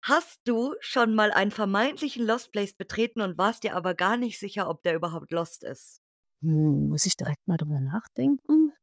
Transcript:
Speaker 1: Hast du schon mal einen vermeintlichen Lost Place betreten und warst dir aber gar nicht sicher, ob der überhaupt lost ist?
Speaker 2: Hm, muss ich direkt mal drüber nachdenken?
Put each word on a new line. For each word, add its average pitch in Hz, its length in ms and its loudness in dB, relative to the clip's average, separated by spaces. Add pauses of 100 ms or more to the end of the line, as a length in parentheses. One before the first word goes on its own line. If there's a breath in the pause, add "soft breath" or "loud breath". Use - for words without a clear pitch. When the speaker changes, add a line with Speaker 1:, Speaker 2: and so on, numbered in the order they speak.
Speaker 1:
Hast 311 420 0
du 240 340 0
schon 233 340 2
mal 214 180 4
einen 202 200 2
vermeintlichen 233 720 -2
Lost 233 260 -2
Place 202 220 -4
betreten 226 480 -4
und 185 160 -4
warst 208 260 0
dir - 120 -4
aber 180 180 -2
gar 196 220 2
nicht 240 220 -4
sicher, 196 320 -6
ob 160 140 -6
der 170 120 2
überhaupt 165 360 -4
lost 165 320 -4
ist? - 340 -12 (440)
Speaker 2:
Hm, 151 460 4
muss 151 180 0
ich 185 100 -2
direkt - 300 -6
mal 170 100 0
drüber 151 240 -2
nachdenken? 269 920 2 (100)